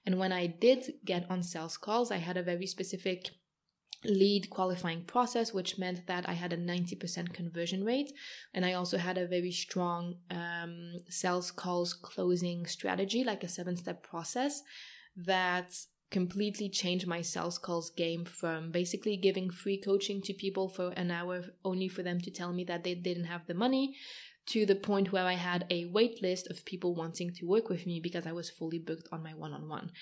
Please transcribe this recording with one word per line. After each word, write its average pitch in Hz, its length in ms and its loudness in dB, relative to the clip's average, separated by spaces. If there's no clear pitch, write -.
And 185 140 4
when 185 120 2
I 180 140 2
did 233 480 6
get 175 280 0
on 185 100 0
sales 165 360 -4
calls, 226 340 2
I 196 60 0
had 175 200 -2
a 180 60 -2
very 175 240 -2
specific 185 640 -4
lead 202 480 6
qualifying 180 520 0
process, 240 480 2
which 190 280 -2
meant 180 260 -4
that 180 240 -2
I 175 40 0
had 175 200 -2
a 165 40 -2
ninety 175 380 -2
percent 175 380 -6
conversion 170 500 -2
rate. 269 280 0
And 180 100 0
I 185 100 2
also 180 260 0
had 180 180 0
a 180 80 0
very 180 260 0
strong, 175 640 -2
um, 170 680 -6
sales 180 400 0
calls 175 460 0
closing 175 720 0
strategy, 196 560 0
like 214 200 -2
a 175 40 -6
seven-step 175 560 -4
process 247 580 -2
that 180 580 2
completely 202 580 0
changed 180 380 0
my 170 120 0
sales 170 380 -2
calls 170 320 -2
game 165 340 -2
from 165 480 -4
basically 180 460 0
giving 185 320 4
free 196 320 -2
coaching 196 400 2
to 196 120 -4
people 190 360 0
for 180 220 -2
an 180 180 0
hour 175 340 -2
only 185 240 0
for 180 140 -4
them 175 180 0
to 180 80 -6
tell 180 240 -4
me 180 100 0
that 175 200 -2
they 180 100 0
didn't 175 320 -2
have 170 220 -6
the 175 60 -4
money, 262 420 2
to 214 220 4
the 196 80 8
point 196 360 4
where 185 140 2
I 180 80 4
had 180 380 0
a 175 140 2
wait 220 360 6
list 185 280 2
of - 140 -8
people 180 300 0
wanting 170 400 -4
to 175 140 -6
work 220 220 6
with 175 180 -2
me 170 120 -2
because 170 280 -4
I 160 40 -4
was 170 200 -6
fully 165 260 -4
booked 165 340 -6
on 160 120 -8
my 160 100 -12
one-on-one. 156 580 -8